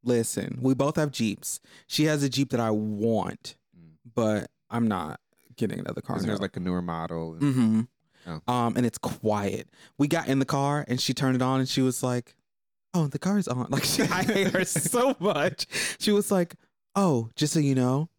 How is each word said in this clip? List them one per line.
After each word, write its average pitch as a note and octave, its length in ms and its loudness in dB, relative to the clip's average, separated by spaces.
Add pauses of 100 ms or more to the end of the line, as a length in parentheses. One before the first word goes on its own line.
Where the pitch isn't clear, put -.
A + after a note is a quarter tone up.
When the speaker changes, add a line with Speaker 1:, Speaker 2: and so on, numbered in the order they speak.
Speaker 1:
listen, A#2+ 580 0
we C3 120 2
both C#3 220 0
have D3+ 160 0
Jeeps. - 480 -4 (260)
She - 200 0
has D3+ 180 2
a C#3 60 2
Jeep C3 220 0
that A#2+ 100 2
I A2+ 100 2
want, G#2+ 840 -2 (200)
Speaker 2:
Mm. D#3 180 -20 (180)
Speaker 1:
but G#2+ 380 0 (180)
I'm A#2 180 0
not F2 320 -2 (380)
getting - 220 -2
another - 220 -8
car. - 160 -6
Speaker 2:
Isn't F3+ 100 -2
Speaker 1:
No. G#2+ 60 -2
Speaker 2:
hers, G2 80 -4
like, G2 140 -6
a F#2 60 -6
newer F2+ 200 -2
model? E2 520 -6
And E2 80 -6
Speaker 1:
Mm-hmm. A#2+ 400 2 (680)
Speaker 2:
Oh. B2 60 0
Speaker 1:
Um, A#2 240 0
and B2 80 2
it's - 120 -2
quiet. - 720 -2 (280)
We C#3+ 100 2
got E3 220 0
in C3+ 100 2
the C3+ 60 2
car C#3+ 420 0
and B2+ 140 -2
she C3+ 120 -2
turned C3 220 2
it B2 60 0
on C3 180 2
and B2+ 80 0
she - 140 0
was C3 220 2
like, B2 320 -4 (580)
"Oh, E3 140 2
the - 120 -6
car's G3 300 0
on." B2 180 -2
<laughs> - 40 -4
Like, C#3 120 0
she, - 200 0
I F#3 200 0
hate G3 280 2
her F#3 120 0
so - 560 2
much. E3 460 0 (340)
She - 120 2
was G3+ 200 4
like, F3+ 240 2 (400)
"Oh, C#3 400 2
just D3+ 180 0
so E3 60 4
you C#3 160 4
know C3 440 2